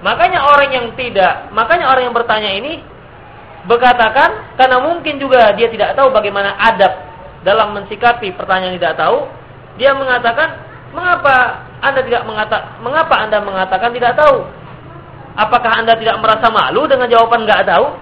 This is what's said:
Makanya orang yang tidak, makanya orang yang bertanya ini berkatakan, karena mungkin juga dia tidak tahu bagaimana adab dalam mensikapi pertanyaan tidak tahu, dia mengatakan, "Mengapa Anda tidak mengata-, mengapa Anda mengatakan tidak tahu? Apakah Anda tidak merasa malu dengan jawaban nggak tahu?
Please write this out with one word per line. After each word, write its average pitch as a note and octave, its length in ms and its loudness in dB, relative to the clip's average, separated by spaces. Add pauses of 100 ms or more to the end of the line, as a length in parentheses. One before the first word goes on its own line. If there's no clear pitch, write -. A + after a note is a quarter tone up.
Makanya D#4 400 0
orang C#4+ 240 4
yang B3+ 240 -4
tidak, G3 560 0
makanya C4+ 400 0
orang C4 220 2
yang A#3 40 -10
bertanya G#3+ 380 -2
ini B3 200 -8 (920)
berkatakan, A#3+ 880 2
karena C4 240 2
mungkin D4+ 400 -4
juga B3+ 400 4
dia A#3 160 2
tidak G3+ 240 -2
tahu C4+ 160 4
bagaimana G3+ 400 -2
adab G3 400 2 (480)
dalam G#3 320 0
mensikapi G#3 640 -2
pertanyaan F#3 400 -4
tidak E3+ 240 0
tahu, A3 240 0 (560)
dia C4+ 160 2
mengatakan, B3+ 640 -2 (320)
"Mengapa C#4 720 0 (160)
Anda C4 240 0
tidak A#3 240 -2
mengata-, G#3+ 560 -6
mengapa C#4+ 320 0
Anda G#3+ 240 -2
mengatakan F#3+ 480 -2
tidak A#3+ 240 -2
tahu? D4 320 4 (920)
Apakah A3+ 460 0
Anda A3+ 160 2
tidak A3 240 -2
merasa A3 320 2
malu F#3+ 320 0
dengan B3+ 240 0
jawaban A3+ 340 4
nggak G3 240 0
tahu? E3+ 180 2 (160)